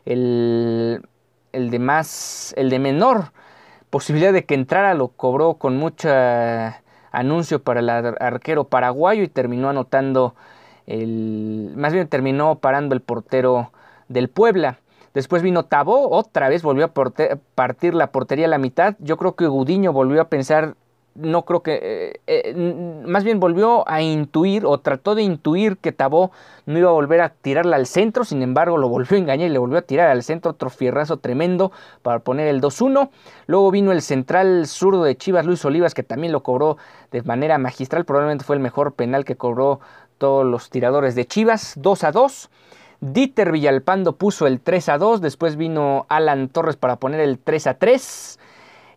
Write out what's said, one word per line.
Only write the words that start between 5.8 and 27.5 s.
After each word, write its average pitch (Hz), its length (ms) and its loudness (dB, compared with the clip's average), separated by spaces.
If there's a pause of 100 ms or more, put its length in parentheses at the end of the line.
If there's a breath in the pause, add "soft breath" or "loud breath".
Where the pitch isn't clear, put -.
anuncio 147 500 -2
para 120 160 0
el 120 100 0
ar-, 120 300 -2
arquero 127 460 -2
paraguayo 139 580 0
y 175 60 -2
terminó 123 400 -4
anotando 135 680 0 (540 soft breath)
el, 110 880 -6
más 147 160 -2
bien 175 160 -2
terminó 143 480 0
parando 139 400 0
el 123 40 -4
portero 123 720 -2 (380 soft breath)
del 123 200 -2
Puebla. 185 520 2 (340 soft breath)
Después 165 280 -2
vino 175 220 0
Tabó, 196 460 2
otra 160 380 0
vez 165 160 0
volvió 147 220 2
a 156 80 -12
porte-, 143 440 0 (160)
partir 127 400 0
la 156 160 2
portería 135 360 -2
a 160 40 2
la 151 80 2
mitad. 165 400 0
Yo 151 180 -4
creo 175 200 -2
que 170 100 0
Gudiño 156 460 2
volvió 135 280 2
a 165 80 0
pensar, 156 460 0 (420)
no 160 280 -2
creo 170 200 0
que, 156 180 -2
eh, 90 460 -8
eh, 127 260 0
n-, 170 540 -6
más 196 160 0
bien 214 160 0
volvió 196 480 4
a 156 140 0
intuir 160 600 0
o 143 140 2
trató 143 380 -2
de 220 60 0
intuir 190 560 0
que 160 120 -4
Tabó 156 400 0 (340 loud breath)
no 151 140 -2
iba 180 120 6
a - 20 4
volver 160 300 4
a 160 80 0
tirarla 160 440 0